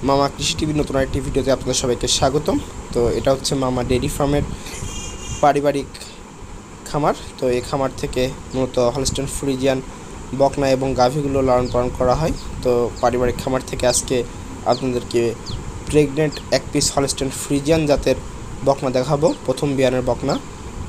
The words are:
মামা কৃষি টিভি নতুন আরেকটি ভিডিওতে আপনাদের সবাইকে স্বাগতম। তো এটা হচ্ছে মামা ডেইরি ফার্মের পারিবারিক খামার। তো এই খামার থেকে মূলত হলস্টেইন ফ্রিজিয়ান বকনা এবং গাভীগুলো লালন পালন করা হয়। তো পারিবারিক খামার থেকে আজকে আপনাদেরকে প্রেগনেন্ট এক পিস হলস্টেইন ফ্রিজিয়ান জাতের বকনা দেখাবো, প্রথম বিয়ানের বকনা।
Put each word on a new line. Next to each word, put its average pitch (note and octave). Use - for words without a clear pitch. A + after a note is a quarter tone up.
মামা C#3
কৃষি D3
টিভি D3+
নতুন C#3+
আরেকটি C3+
ভিডিওতে C3+
আপনাদের B2
সবাইকে B2
স্বাগতম। D3+
তো A#2+
এটা A#2
হচ্ছে C3
মামা B2+
ডেইরি B2+
ফার্মের C#3+
পারিবারিক C#3+
খামার। D#3
তো -
এই A#2+
খামার C3+
থেকে C3+
মূলত C3
হলস্টেইন C3+
ফ্রিজিয়ান C3+
বকনা C#3
এবং C3+
গাভীগুলো C#3
লালন B2
পালন B2
করা B2+
হয়। E3
তো B2+
পারিবারিক B2
খামার C3
থেকে B2+
আজকে -
আপনাদেরকে B2
প্রেগনেন্ট D3
এক B2+
পিস C#3+
হলস্টেইন C3+
ফ্রিজিয়ান C#3+
জাতের C3
বকনা C#3
দেখাবো, C#3+
প্রথম C#3
বিয়ানের B2+
বকনা। C3+